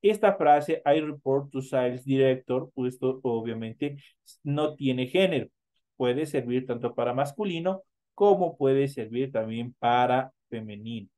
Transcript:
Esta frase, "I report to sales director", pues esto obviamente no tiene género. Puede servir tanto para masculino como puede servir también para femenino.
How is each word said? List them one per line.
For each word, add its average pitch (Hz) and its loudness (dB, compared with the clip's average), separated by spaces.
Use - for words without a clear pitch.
Esta 208 4
frase, 147 4
"I 160 4
report 139 -2
to 135 -6
sales 127 -2
director", 131 0
pues 127 -4
esto 131 -2
obviamente 113 -4
no 151 -2
tiene 127 0
género. 170 2
Puede 127 0
servir 127 -2
tanto 117 -4
para 120 -2
masculino 180 -2
como 180 4
puede 139 2
servir 123 -6
también 113 -4
para 123 2
femenino. 110 -12